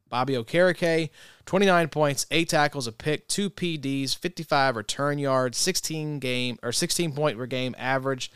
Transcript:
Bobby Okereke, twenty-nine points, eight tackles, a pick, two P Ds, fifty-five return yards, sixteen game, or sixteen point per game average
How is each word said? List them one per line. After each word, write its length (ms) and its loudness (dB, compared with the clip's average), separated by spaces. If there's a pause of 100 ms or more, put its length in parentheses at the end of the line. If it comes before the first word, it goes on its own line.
Bobby 240 0
Okereke, 800 2 (340)
twenty-nine 440 4
points, 420 0
eight 180 2
tackles, 380 2
a 60 -8
pick, 360 -4
two 220 -2
P 260 -4
Ds, 380 -2
fifty-five 600 0
return 440 -2
yards, 400 0
sixteen 600 -2
game, 440 -2
or 100 -4
sixteen 400 0
point 240 0
per 80 -6
game 320 -4
average 600 -2